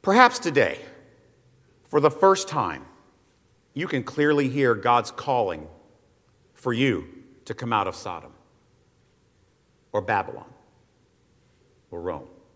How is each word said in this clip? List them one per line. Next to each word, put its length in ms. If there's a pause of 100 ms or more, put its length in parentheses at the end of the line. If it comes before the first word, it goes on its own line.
Perhaps 380
today, 400 (1040)
for 160
the 120
first 360
time, 380 (880)
you 140
can 160
clearly 440
hear 260
God's 380
calling 560 (880)
for 200
you 340 (380)
to 80
come 200
out 140
of 80
Sodom 360 (1600)
or 100
Babylon 480 (1400)
or 100
Rome. 260 (280)